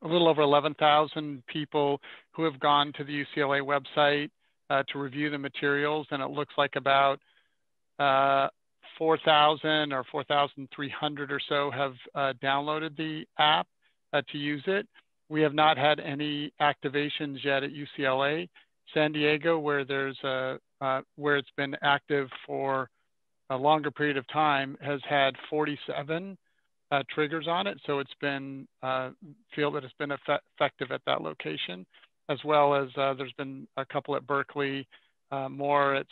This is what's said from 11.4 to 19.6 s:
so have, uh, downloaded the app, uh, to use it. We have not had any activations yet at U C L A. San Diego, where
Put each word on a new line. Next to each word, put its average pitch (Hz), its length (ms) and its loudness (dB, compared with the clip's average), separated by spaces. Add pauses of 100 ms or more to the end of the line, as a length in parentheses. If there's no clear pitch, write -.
so 143 220 0
have, 131 240 -4 (200)
uh, 139 180 -2 (100)
downloaded 147 540 -2
the 156 300 -6 (120)
app, 156 280 4 (480)
uh, 143 160 2
to 151 80 -8
use 147 280 -4
it. 196 220 -2 (400)
We 156 140 0
have 147 120 4
not 151 220 6
had 147 240 4
any 147 600 -6
activations 147 840 -2
yet 139 200 0
at 143 80 -8
U 147 140 -12 (100)
C 147 80 -2
L 135 200 2
A. 160 240 -2 (460)
San 151 160 4
Diego, 151 480 2
where 147 260 0